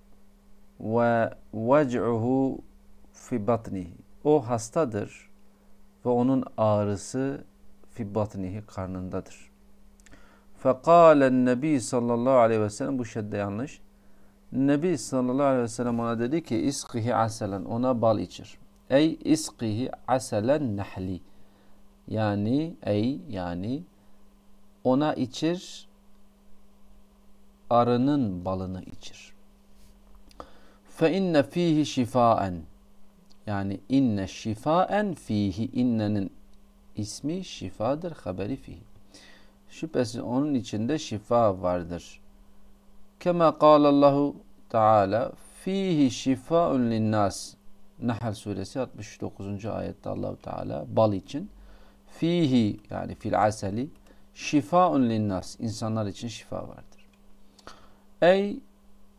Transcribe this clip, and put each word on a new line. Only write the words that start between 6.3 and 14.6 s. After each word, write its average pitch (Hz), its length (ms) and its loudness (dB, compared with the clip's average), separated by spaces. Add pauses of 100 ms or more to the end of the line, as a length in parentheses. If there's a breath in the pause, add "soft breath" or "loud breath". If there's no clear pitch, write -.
ağrısı 107 880 0 (460)
fi 101 240 -10
batnihi, 101 520 -4
karnındadır. 92 840 -10 (1080 soft breath)
Fekâlen 135 880 6
Nebi 127 340 2
sallallahu 120 560 0
aleyhi 113 240 6
ve 107 100 0
sellem, 135 280 -6
bu 123 60 -4
şedde 107 320 -8
yanlış. 101 440 -6 (720 soft breath)
Nebi 143 460 0